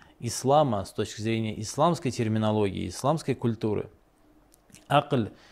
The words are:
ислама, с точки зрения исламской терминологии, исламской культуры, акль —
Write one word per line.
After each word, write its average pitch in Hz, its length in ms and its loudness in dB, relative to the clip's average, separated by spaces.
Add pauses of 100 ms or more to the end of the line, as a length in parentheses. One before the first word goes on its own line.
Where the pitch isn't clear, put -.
(200)
ислама, 127 680 2
с - 60 -16
точки 107 300 -4
зрения 110 400 -2
исламской 147 500 0
терминологии, 107 760 0
исламской 139 460 -2
культуры, 107 540 -2 (1000)
акль — 139 400 2 (240)